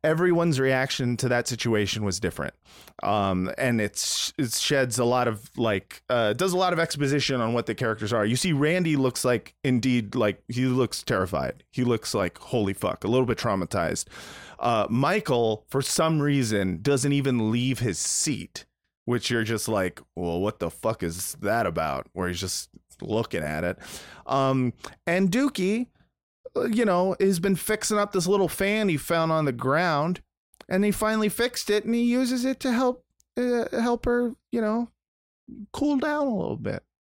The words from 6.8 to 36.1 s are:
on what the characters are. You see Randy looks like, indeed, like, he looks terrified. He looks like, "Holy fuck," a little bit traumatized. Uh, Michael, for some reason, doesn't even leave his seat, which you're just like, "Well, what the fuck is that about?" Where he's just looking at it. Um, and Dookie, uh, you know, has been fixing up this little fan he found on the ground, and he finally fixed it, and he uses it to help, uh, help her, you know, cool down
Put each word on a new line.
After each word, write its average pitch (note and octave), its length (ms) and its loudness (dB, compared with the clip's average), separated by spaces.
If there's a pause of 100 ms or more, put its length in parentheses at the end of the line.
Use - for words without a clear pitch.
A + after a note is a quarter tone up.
on A2+ 120 0
what A#2 140 -2
the A2 80 -2
characters A2 360 -2
are. A2 140 2
You A#2 120 2
see F3+ 160 0
Randy D#3 420 2
looks C3 280 0
like, B2 300 0 (100)
indeed, B2 520 2
like, G#2+ 320 0
he B2 180 -2
looks B2+ 380 0
terrified. F2 680 -2
He B2+ 120 -2
looks A#2+ 320 0
like, F#2 240 -2
"Holy G2+ 340 0
fuck," F2+ 300 -4
a - 40 -2
little B2+ 180 4
bit A2+ 120 -2
traumatized. F#2 680 -2 (540)
Uh, - 300 0
Michael, B2 760 0
for C3+ 140 -2
some D#3+ 400 2
reason, G#2+ 600 2
doesn't C#3 300 2
even B2+ 400 2
leave B2 280 0
his A#2 200 -2
seat, - 680 -4 (380)
which A#2+ 260 -2
you're A#2 140 2
just A2 240 -2
like, F#2+ 320 0 (160)
"Well, F2 240 -2
what G#2 200 -2
the G2 120 -2
fuck A2+ 320 -4
is F2 380 -6
that G#2+ 240 0
about?" D#2+ 480 -4
Where F2+ 160 -4
he's F2 100 -6
just - 300 -6 (320)
looking G#2 420 -4
at D#2 220 -4
it. F#2 120 -4 (480)
Um, C3+ 460 0 (340)
and F#3 240 2
Dookie, A3+ 580 0 (680)
uh, - 100 0
you A#3 200 2
know, F#3 340 2
has F#3+ 200 4
been F#3+ 160 2
fixing G#3+ 420 -2
up G3+ 140 0
this F3 160 0
little G3 220 4
fan G#3 400 0
he D#3 80 2
found E3 340 0
on D#3 140 2
the C#3 60 0
ground, D3+ 680 0 (480)
and F#3 160 2
he G#3 60 4
finally G#3+ 380 2
fixed - 400 -2
it, G#3 160 2
and A#3 100 0
he A#3+ 80 2
uses B3 420 2
it C4 160 -2
to C4 100 0
help, B3 320 0 (340)
uh, A#3+ 280 0 (140)
help A#3+ 260 0
her, A#3+ 280 2 (180)
you A#3 100 0
know, A3+ 280 0 (840)
cool D4 240 2
down D4 300 0